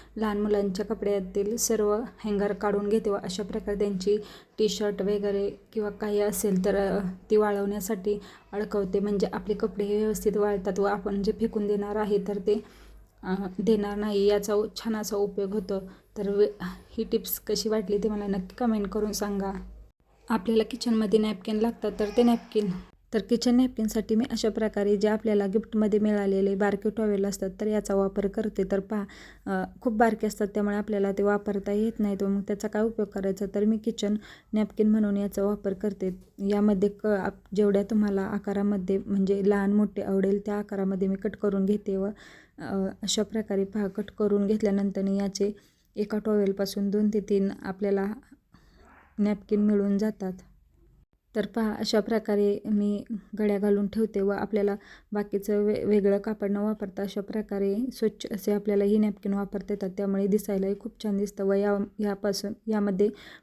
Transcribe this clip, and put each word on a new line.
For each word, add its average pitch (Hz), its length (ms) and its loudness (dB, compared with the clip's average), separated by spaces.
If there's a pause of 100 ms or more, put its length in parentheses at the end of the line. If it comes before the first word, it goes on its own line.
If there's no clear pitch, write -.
(160)
लहान 208 240 -2
मुलांच्या 202 440 0
कपड्यातील 202 720 -2
सर्व 214 420 2 (260)
हँगर 202 280 0
काढून 202 360 -2
घेते 220 220 2
व 202 120 0
अशा 185 200 -6
प्रकारे 202 360 -4
त्यांची 202 380 0 (420)
टी-शर्ट 208 440 0
वगैरे 202 480 0 (220)
किंवा 208 180 -4
काही 208 300 -2
असेल 202 440 2
तर, 202 100 2
अ, 196 240 2 (320)
ती 214 60 6
वाळवण्यासाठी 208 840 0 (320)
अडकवते. 202 480 -2
म्हणजे 202 320 0
आपले 208 220 -4
कपडे 208 300 -4
हे 208 140 0
व्यवस्थित 214 380 0
वाळतात 202 420 0
व 196 60 2
आपण 202 380 -2
जे 208 100 0
फेकून 214 340 -2
देणार 208 300 0
आहे 208 220 2 (100)
तर 202 100 -2
ते, 214 260 0 (580)
अ, 185 120 -2 (240)
देणार 202 380 2
नाही, 208 300 2
याचा 208 280 2
उ-, 214 120 2 (100)
छान 226 200 -4
असा 214 200 -4
उपयोग 202 360 -2
होतो. 196 280 -4 (380)
तर 196 120 -2
वे-, 202 340 2 (260)
ही 226 140 -4
टिप्स - 360 -2
कशी 214 280 -2
वाटली 208 300 0
ते 214 100 0
मला 208 180 -4
नक्की 190 320 -4
कमेंट 220 300 0
करून 214 240 -2
सांगा. 196 400 -2 (760)
आपल्याला 220 340 2
किचनमध्ये 220 560 2
नॅपकिन 214 380 -2
लागतात 220 420 -2
तर 214 60 0 (120)
ते 240 60 6
नॅपकिन, 233 440 2 (480)
तर 220 40 2
किचन 233 360 2
नॅपकिनसाठी 226 600 2
मी 220 160 2
अशा 226 180 0
प्रकारे 208 480 0
जे 208 120 2
आपल्याला 214 380 2
गिफ्टमध्ये 214 520 2
मिळालेले 196 560 2
बारके 202 360 0
टॉवेल 208 340 0
असतात 196 260 -4 (100)
तर 214 60 -2
याचा 208 280 0
वापर 196 320 2
करते. 208 380 -2
तर 196 160 0
पहा, 202 240 -4 (420)
अ, 190 180 -2 (160)
खूप 240 120 -2
बारके 220 340 4
असतात 208 200 -2
त्यामुळे 208 300 0
आपल्याला 202 360 0
ते 202 100 0
वापरता 202 500 0
येत 220 280 0
नाही, 202 200 0
तर 196 60 -2
मग 196 160 0
त्याचा 208 260 -4
काय 214 140 -2
उपयोग 220 260 -2
करायचा? 190 460 -4
तर 208 100 0
मी 220 120 2
किचन 214 380 -2 (380)
नॅपकिन 214 360 2
म्हणून 214 280 4
याचा 202 260 -2
वापर 202 300 0
करते. 190 460 -4 (200)
यामध्ये 202 500 4
क-, 202 180 -6
आप-, 190 500 -2
जेवढ्या 202 260 4
तुम्हाला 202 400 2
आकारामध्ये 202 840 0
म्हणजे 196 440 2
लहान 202 220 2
मोठे 208 300 2
आवडेल 196 440 2
त्या 208 80 -2
आकारामध्ये 196 540 -2
मी 190 80 0
कट 202 200 -4
करून 196 300 0
घेते 202 300 0
व, 190 100 -2 (520)
अ, 190 280 -4 (160)
अशा 208 200 0
प्रकारे 202 420 -2
पहा, 196 240 -2
कट 196 300 -8
करून 202 280 2
घेतल्यानंतर 202 580 2
याचे 196 480 0 (440)
एका 208 220 -2
टॉवेलपासून 202 720 0
दोन 208 180 2
ते 208 120 0
तीन 196 280 2 (140)
आपल्याला 196 500 -2 (1080)
नॅपकिन 208 420 0
मिळून 202 380 4
जातात. 208 340 -2 (1040)
तर 208 100 0
पहा, 214 280 -2
अशा 220 260 0
प्रकारे 208 640 0
मी 208 400 0 (300)
घड्या 208 240 2
घालून 202 280 2
ठेवते 214 340 -2
व 196 100 2
आपल्याला 202 460 0 (360)
बाकीचं 208 520 0
वे-, 208 200 0
वेगळं 202 340 4
कापड 202 320 -4
न 202 60 0
वापरता 202 460 -4
अशा 202 180 -4
प्रकारे 202 560 -2 (160)
स्वच्छ - 400 -2
असे 208 200 -2
आपल्याला 202 320 2
ही 208 140 4
नॅपकिन 202 360 0
वापरता 196 360 -6
येतात, 196 260 -4
त्यामुळे 196 300 0
दिसायलाही 196 520 0
खूप - 240 -14
छान 208 140 -2
दिसतं 202 280 -4
व 196 80 2
या, 202 260 2 (200)
यापासून, 202 540 -2 (140)
यामध्ये 202 420 2 (340)